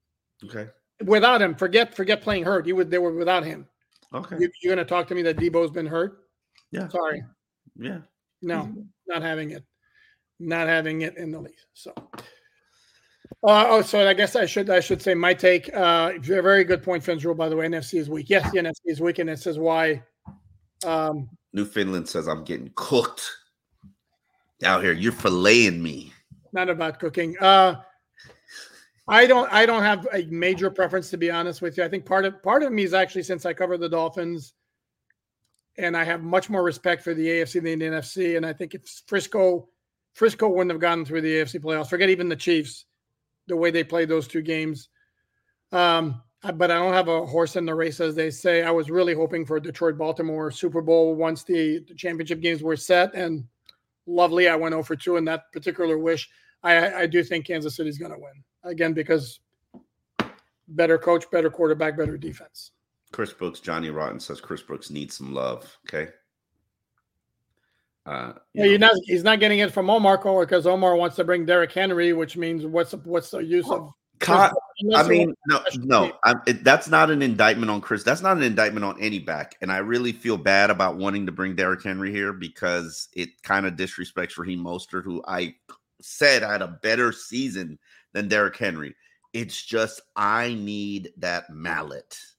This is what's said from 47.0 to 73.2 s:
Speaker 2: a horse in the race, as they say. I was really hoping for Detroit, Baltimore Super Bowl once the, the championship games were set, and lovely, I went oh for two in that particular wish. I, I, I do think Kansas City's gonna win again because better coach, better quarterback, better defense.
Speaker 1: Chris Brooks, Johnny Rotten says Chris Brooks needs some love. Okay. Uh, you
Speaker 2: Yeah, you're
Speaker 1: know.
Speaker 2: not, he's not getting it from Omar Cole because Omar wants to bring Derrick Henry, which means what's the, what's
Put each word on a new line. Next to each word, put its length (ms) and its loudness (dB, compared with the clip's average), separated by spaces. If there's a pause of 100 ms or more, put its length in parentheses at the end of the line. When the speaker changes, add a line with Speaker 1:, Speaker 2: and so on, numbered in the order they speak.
Speaker 2:
a 180 0
horse 300 -2
in 100 -2
the 80 -4
race, 260 -4
as 140 -2
they 160 -2
say. 320 2
I 80 0
was 200 0
really 240 2
hoping 320 -2
for 140 -4
Detroit, 380 -2
Baltimore 520 -4
Super 300 -4
Bowl 340 4
once 300 -2
the, 420 0
the 80 -20
championship 460 -6
games 220 -2
were 140 -2
set, 380 2
and 300 -4 (600)
lovely, 420 4
I 80 4
went 180 -2
oh 80 -2
for 140 -6
two 200 -2
in 100 0
that 260 -6
particular 460 -2
wish. 300 -2 (340)
I, 140 6
I, 240 2
I 60 2
do 160 2
think 240 -6
Kansas 300 -6
City's 220 -6
gonna 200 -14
win 240 -20 (220)
again 300 -2
because 460 -2 (1300)
better 300 2
coach, 320 0
better 200 0
quarterback, 460 0
better 200 -4
defense. 560 -16 (400)
Speaker 1:
Chris 200 -6
Brooks, 280 -10
Johnny 300 -6
Rotten 280 -6
says 220 -14
Chris 220 -12
Brooks 280 -14
needs 260 -10
some 160 -14
love. 460 -8 (100)
Okay. 220 -8 (1900)
Uh, 280 -10 (200)
you 100 -2
Speaker 2:
Yeah, 80 8
you're 80 8
Speaker 1:
know. 100 8
Speaker 2:
not, 160 6
he's 200 0
not 160 4
getting 180 4
it 140 0
from 180 0
Omar 280 6
Cole 220 2
because 260 2
Omar 300 4
wants 200 0
to 80 0
bring 200 0
Derrick 280 4
Henry, 400 2
which 240 -4
means 280 -4
what's 280 -2
the, 60 -10
what's 320 -4